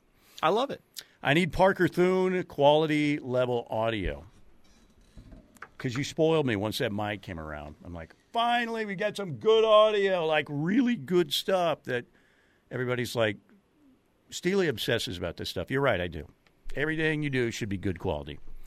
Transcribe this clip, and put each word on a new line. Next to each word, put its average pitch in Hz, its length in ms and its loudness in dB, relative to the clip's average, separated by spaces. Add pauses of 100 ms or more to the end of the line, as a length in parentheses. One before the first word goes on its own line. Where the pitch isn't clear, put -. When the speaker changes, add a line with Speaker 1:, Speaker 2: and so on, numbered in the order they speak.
(420)
Speaker 1:
I 160 60 2
love 233 220 0
it. - 100 -12 (420)
Speaker 2:
I 139 120 2
need 170 180 2
Parker 185 360 4
Thune 185 560 2
quality 151 760 2
level 123 500 -2
audio. 107 560 -2 (1500)
'Cause 127 180 -6
you 139 100 -4
spoiled 160 420 2
me 117 100 2
once 104 220 -2
that 113 140 -2
mic 104 280 -4
came 90 180 -12
around. 76 360 -12 (100)
I'm 87 80 -14
like, 82 220 -14 (180)
"Finally, 233 540 -2
we 202 80 -8
got 202 200 -4
some 190 200 -8
good 214 280 4
audio, 214 640 6
like, 156 240 2
really 202 480 2
good 156 380 2
stuff 175 500 0
that 123 220 -4 (640)
everybody's 123 440 -2
like, 107 220 2 (920)
Steely 185 380 0
obsesses 110 500 -2
about 90 180 -6
this - 140 -8
stuff." 87 200 -6
You're 135 120 0
right, 113 180 4
I 90 60 -2
do. 78 200 -8 (480)
Everything 156 480 -2
you 147 60 -2
do 127 220 0
should 107 180 -6
be 98 80 -4
good 92 220 -4
quality. 73 420 -6 (260)